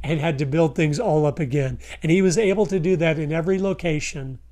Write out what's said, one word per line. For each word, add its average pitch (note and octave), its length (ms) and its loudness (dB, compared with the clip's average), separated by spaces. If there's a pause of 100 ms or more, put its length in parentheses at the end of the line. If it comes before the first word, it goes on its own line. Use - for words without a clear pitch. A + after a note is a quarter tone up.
and D3+ 160 -2
had D3+ 200 -2
to D3+ 80 -2
build D#3 280 2
things D3+ 240 0
all D#3+ 260 2
up D3 140 0
again. C3+ 400 -2 (240)
And D#3+ 80 0
he F#3 100 6
was F#3 160 4
able G3 300 2
to F#3+ 140 0
do F3+ 160 2
that D#3+ 200 2
in D3+ 140 -4
every E3 300 0
location D3+ 800 -4 (120)